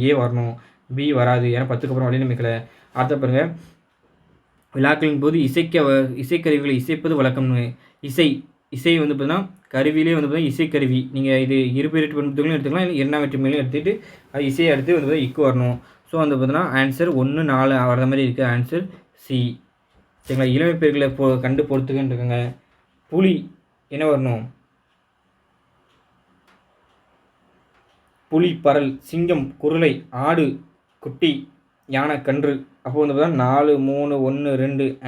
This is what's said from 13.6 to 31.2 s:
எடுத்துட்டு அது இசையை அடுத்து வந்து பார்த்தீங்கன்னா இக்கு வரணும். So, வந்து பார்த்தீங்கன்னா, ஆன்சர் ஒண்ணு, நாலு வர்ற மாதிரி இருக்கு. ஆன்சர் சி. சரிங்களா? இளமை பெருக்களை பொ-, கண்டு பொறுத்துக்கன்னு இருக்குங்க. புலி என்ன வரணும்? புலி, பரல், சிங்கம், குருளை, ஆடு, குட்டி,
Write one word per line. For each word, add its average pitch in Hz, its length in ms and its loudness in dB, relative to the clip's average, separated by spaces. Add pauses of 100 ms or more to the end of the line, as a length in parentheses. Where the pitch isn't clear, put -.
எடுத்துட்டு 151 300 -2 (400)
அது 143 120 -4
இசையை 160 280 2
அடுத்து 135 220 2
வந்து 143 140 2
பார்த்தீங்கன்னா 143 200 0
இக்கு 151 200 -2
வரணும். 123 280 0 (380)
So, 165 60 0
வந்து 147 160 2
பார்த்தீங்கன்னா, 135 280 0 (140)
ஆன்சர் 135 300 0 (120)
ஒண்ணு, 143 240 0
நாலு 135 300 2 (160)
வர்ற 123 180 2
மாதிரி 135 160 2
இருக்கு. 127 200 0
ஆன்சர் 123 400 -2 (300)
சி. - 240 -6 (880)
சரிங்களா? 131 280 0
இளமை 165 260 2
பெருக்களை 143 360 2
பொ-, 131 280 2
கண்டு 135 180 0
பொறுத்துக்கன்னு 135 500 -2
இருக்குங்க. 123 240 -2 (760)
புலி 185 200 2 (600)
என்ன 151 160 -4
வரணும்? 127 340 0 (4000)
புலி, 170 180 4 (140)
பரல், 139 360 2
சிங்கம், 165 560 -2
குருளை, 156 500 0 (200)
ஆடு, 160 200 2 (560)
குட்டி, 151 300 0 (560)